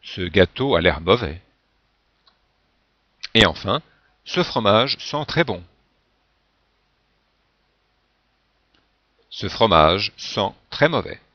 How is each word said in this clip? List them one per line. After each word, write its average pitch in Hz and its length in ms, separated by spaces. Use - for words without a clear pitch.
Ce - 200
gâteau 92 540
a 82 60
l'air 82 200
mauvais. 92 380
Et 110 100
enfin, 98 340
ce - 160
fromage 113 560
sent - 300
très 165 160
bon. 95 200
Ce - 180
fromage 92 720
sent - 340
très 147 180
mauvais. 127 320